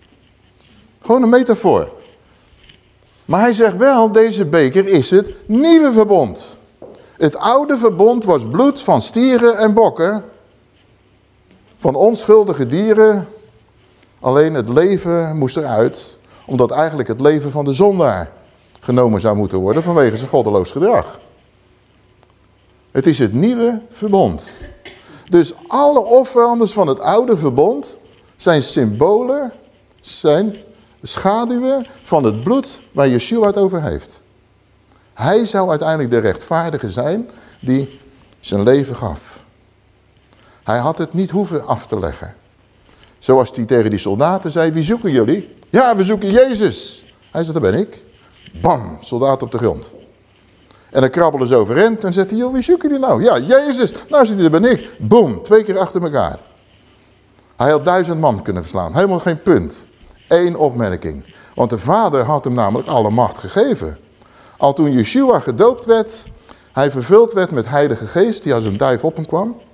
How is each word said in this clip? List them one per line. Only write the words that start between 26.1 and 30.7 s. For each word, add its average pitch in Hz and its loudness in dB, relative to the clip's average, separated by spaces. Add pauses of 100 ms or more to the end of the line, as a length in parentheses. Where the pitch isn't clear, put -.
van 196 0
het 135 -2
oude 220 0
verbond 160 -2 (380)
zijn 156 0
symbolen, 208 0 (460)
zijn 175 -2 (460)